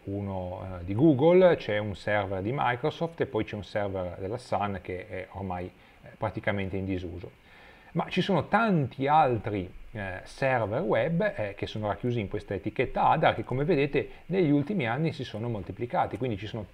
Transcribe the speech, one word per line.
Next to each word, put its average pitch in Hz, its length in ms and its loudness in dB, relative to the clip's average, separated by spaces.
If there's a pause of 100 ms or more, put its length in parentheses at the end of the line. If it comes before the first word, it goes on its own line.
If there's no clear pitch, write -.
uno, 95 760 -4
eh, - 20 -8
di 95 100 -4
Google, 160 640 8
c'è 104 220 -2
un 104 180 -2
server 98 460 0
di 104 120 -2
Microsoft 147 680 -2
e 127 40 2
poi 107 200 -2
c'è - 100 -8
un 104 80 -8
server 95 560 -4
della 98 180 -6
Sun 98 440 -2
che 92 260 -8
è 95 240 -10
ormai, 92 320 -6 (400)
eh, - 140 -18
praticamente 101 580 -2
in 95 80 -2
disuso. 90 480 -6 (640)
Ma - 160 -2
ci - 100 0
sono 175 300 0
tanti 165 580 2
altri, 113 680 2 (200)
eh, 98 300 -6
server 123 580 0
web, 165 400 2
eh, 107 340 -2
che - 120 -6
sono 107 200 -4
racchiusi 120 320 0
in 101 80 -2
questa - 260 -6
etichetta 120 520 0
ada, 135 280 6
che 117 120 -6
come 131 180 -2
vedete 143 640 0
negli 175 240 2
ultimi 147 360 2
anni 135 280 0
si 131 100 -8
sono 107 240 -6
moltiplicati, 113 680 -4
quindi 117 200 -2
ci 104 100 -10
sono 107 260 -8